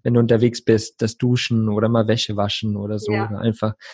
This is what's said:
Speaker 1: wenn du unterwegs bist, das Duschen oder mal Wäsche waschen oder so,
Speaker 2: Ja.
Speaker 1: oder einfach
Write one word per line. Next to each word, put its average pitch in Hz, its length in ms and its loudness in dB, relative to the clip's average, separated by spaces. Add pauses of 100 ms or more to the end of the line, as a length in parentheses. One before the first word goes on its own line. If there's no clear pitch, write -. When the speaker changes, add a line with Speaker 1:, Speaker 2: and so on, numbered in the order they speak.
Speaker 1:
wenn 120 120 0
du 120 40 6
unterwegs 117 420 2
bist, - 400 0
das 113 160 -4
Duschen 120 520 0
oder 107 180 0
mal 113 220 2
Wäsche 107 260 -2
waschen 104 400 -2
oder 101 240 -6
so, 104 140 -4
Speaker 2:
Ja. 104 160 -2
Speaker 1:
oder 101 100 -8
einfach 110 360 -2 (180)